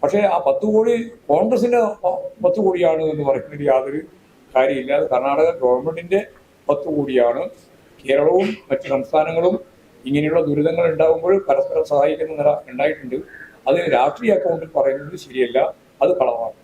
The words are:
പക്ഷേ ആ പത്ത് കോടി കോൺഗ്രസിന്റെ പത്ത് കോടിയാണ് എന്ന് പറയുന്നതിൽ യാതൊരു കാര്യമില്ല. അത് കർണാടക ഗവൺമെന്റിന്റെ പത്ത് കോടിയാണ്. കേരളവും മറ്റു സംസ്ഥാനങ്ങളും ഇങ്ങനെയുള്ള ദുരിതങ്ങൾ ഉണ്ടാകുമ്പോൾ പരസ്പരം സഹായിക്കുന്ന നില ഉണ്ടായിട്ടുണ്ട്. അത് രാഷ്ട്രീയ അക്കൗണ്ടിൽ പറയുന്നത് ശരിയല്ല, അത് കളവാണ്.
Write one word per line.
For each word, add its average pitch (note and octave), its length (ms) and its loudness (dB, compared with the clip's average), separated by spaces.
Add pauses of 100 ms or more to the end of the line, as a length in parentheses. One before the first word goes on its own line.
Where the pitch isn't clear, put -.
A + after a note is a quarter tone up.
പക്ഷേ G3 160 0
ആ F#3+ 180 2 (100)
പത്ത് C3+ 180 0
കോടി A3 300 2 (340)
കോൺഗ്രസിന്റെ A#3 500 2 (680)
പത്ത് F3+ 200 2
കോടിയാണ് E3+ 380 2
എന്ന് D3+ 200 -2
പറയുന്നതിൽ C#3+ 440 -2
യാതൊരു C3+ 340 0 (540)
കാര്യമില്ല. C3 380 0
അത് C#3 160 0
കർണാടക C#3 400 2 (140)
ഗവൺമെന്റിന്റെ D#3+ 560 0 (500)
പത്ത് C#3+ 260 0
കോടിയാണ്. C3 540 0 (540)
കേരളവും D#3 440 2 (220)
മറ്റു C#3 200 -4
സംസ്ഥാനങ്ങളും E3 680 0 (500)
ഇങ്ങനെയുള്ള D3+ 400 0
ദുരിതങ്ങൾ D#3+ 460 0
ഉണ്ടാകുമ്പോൾ D#3+ 420 0 (160)
പരസ്പരം F3+ 360 0
സഹായിക്കുന്ന D#3 540 0
നില D3 100 2 (220)
ഉണ്ടായിട്ടുണ്ട്. C3+ 440 -4 (520)
അത് C#3 100 4 (160)
രാഷ്ട്രീയ D3 400 2
അക്കൗണ്ടിൽ E3 420 -2
പറയുന്നത് C#3+ 400 -2
ശരിയല്ല, B2+ 440 -2 (420)
അത് C#3 180 4
കളവാണ്. A#2 440 -2